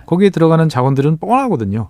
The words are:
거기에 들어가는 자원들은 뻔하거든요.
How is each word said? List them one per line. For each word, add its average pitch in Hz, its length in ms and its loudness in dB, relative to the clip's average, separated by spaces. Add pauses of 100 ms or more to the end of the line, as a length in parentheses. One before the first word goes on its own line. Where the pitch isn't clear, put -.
거기에 190 240 2
들어가는 160 380 2
자원들은 139 500 0
뻔하거든요. 156 720 -4